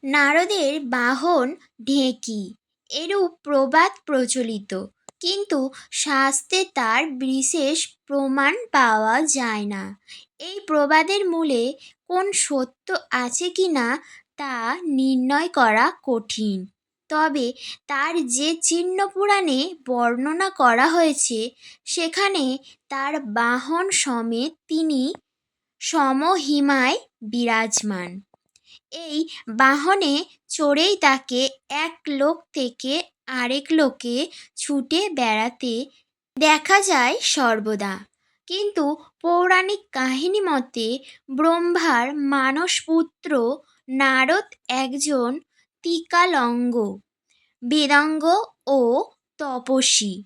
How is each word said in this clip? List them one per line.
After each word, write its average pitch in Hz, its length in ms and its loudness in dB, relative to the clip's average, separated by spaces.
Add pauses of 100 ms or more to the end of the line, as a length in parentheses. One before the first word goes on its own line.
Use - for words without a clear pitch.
নারদের 294 680 2 (180)
বাহন 254 580 2 (360)
ঢেঁকি, 254 600 -2 (460)
এরূপ 339 420 -2 (120)
প্রবাদ 294 480 2 (140)
প্রচলিত, 240 680 -2 (480)
কিন্তু 381 400 -2 (380)
শাস্ত্রে 277 640 0 (140)
তার 240 280 0 (180)
বিশেষ 269 580 0 (280)
প্রমাণ 277 480 0 (180)
পাওয়া 226 460 4 (120)
যায় 233 360 -2
না। 202 180 -6 (560)
এই 359 260 -12
প্রবাদের 311 640 2
মূলে 311 340 0 (440)
কোন 359 180 0 (140)
সত্য - 480 -4 (280)
আছে 247 340 -2
কি 370 220 0
না 254 160 0 (500)
তা 277 180 -8 (360)
নির্ণয় 262 600 2
করা 233 340 4 (180)
কঠিন, 214 560 -4 (500)
তবে 302 380 0 (400)
তার 285 260 -2 (140)
যে 262 220 -2 (120)
চিহ্ন 359 360 -2 (100)
পুরাণে 392 520 0 (260)
বর্ণনা 254 680 0
করা 247 340 4
হয়েছে 311 500 2 (460)
সেখানে 349 600 -2 (440)
তার 277 240 -4 (220)
বাহন 254 500 0 (100)
সমেত 233 560 -2 (160)
তিনি 311 340 0 (800)
সমহিমায় 285 1160 2 (260)
বিরাজমান। 220 880 -2 (840)
এই 311 240 -8 (400)
বাহনে 285 560 4 (360)
চড়েই 311 480 2
তাকে 269 440 0 (360)
এক 330 180 -4 (160)
লোক 285 260 2 (160)
থেকে 262 400 -4 (400)
আরেক 254 380 -4
লোকে 269 440 2 (420)
ছুটে 285 440 -2 (120)
বেড়াতে 240 600 -2 (640)
দেখা 311 440 4
যায় 302 340 2 (120)
সর্বদা, 214 640 0 (540)
কিন্তু 392 380 -2 (340)
পৌরাণিক 370 640 2 (100)
কাহিনী 269 500 -2
মতে 254 460 -2 (420)
ব্রহ্মার 330 760 2 (220)
মানস 277 540 0
পুত্র 320 500 -2 (560)
নারদ 269 600 2 (280)
একজন 269 560 -2 (520)
তীকালঙ্গ, 302 920 0 (880)
বেদাঙ্গ 294 600 2 (440)
ও 269 120 4 (600)
তপস্বী। 254 760 0 (100)